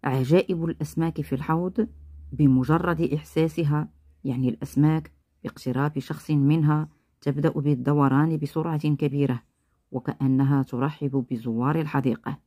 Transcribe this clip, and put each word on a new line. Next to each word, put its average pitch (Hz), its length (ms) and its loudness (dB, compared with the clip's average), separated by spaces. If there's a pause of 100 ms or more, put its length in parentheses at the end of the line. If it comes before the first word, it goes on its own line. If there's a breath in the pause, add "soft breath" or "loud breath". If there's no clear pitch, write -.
عجائب 143 600 2
الأسماك 165 560 -4
في - 140 -4
الحوض 175 540 -2 (440)
بمجرد 151 680 2
إحساسها، 151 880 -2 (360)
يعني 127 240 -2
الأسماك، 151 640 0 (320)
باقتراب 143 540 -4
شخص - 320 -10
منها 151 580 2 (320 soft breath)
تبدأ 147 300 0
بالدوران 143 880 2
بسرعة 151 580 -2
كبيرة 139 480 -2 (500)
وكأنها 135 680 0
ترحب 135 680 -4
بزوار 120 500 -2
الحديقة. 131 680 -2